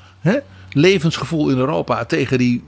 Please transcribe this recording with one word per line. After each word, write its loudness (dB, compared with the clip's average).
hè, 0
levensgevoel 0
in 0
Europa -2
tegen -2
die 0